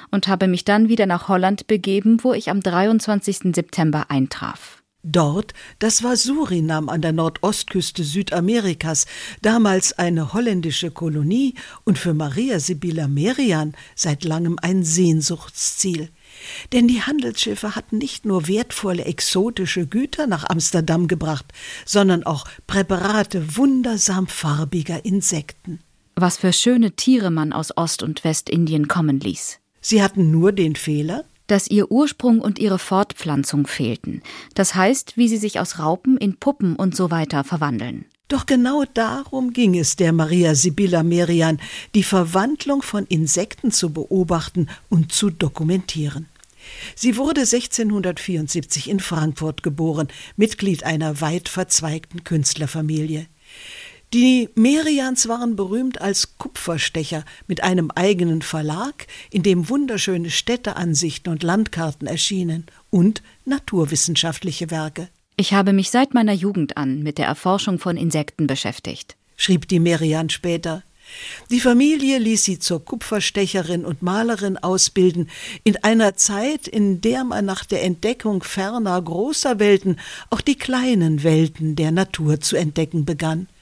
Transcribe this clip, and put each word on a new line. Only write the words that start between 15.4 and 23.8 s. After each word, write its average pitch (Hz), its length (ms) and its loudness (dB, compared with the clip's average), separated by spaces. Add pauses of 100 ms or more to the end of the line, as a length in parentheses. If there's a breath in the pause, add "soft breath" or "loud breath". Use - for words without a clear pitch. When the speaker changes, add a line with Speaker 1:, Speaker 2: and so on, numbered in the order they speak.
Speaker 2:
Denn 240 160 6
die 240 140 2
Handelsschiffe 226 720 -2
hatten 220 240 -4
nicht 254 280 -6
nur 180 220 0
wertvolle 196 560 -2
exotische 185 840 -2
Güter 277 400 -2
nach 170 180 -2
Amsterdam 165 640 0
gebracht, 156 380 -4 (400 loud breath)
sondern 190 380 4
auch 151 200 -2 (220)
Präparate 190 920 0
wundersam 233 680 2